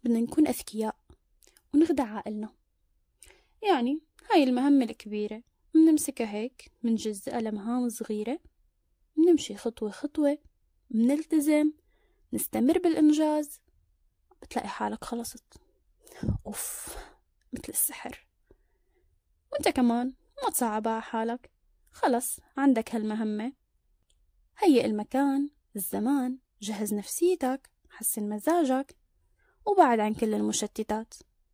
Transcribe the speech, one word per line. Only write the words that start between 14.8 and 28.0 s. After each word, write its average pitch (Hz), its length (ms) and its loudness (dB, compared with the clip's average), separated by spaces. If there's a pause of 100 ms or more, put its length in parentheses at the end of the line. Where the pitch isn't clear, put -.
خلصت. - 580 -12 (840)
أوف، - 500 -12 (580)
مثل - 160 -12
السحر. - 580 -8 (1200)
وانت 571 160 -2
كمان 247 460 2 (300)
ما 466 60 0
تصعب 220 380 -2
على 226 140 -2
حالك، 226 500 -6 (400)
خلص - 480 -2 (180)
عندك 254 380 2
هالمهمة، 214 580 -4 (1040)
هيئ 285 280 6
المكان، 269 640 0 (260)
الزمان، 247 640 -2 (240)
جهز 208 320 -4
نفسيتك، 269 760 -2 (200)
حسن - 400 -6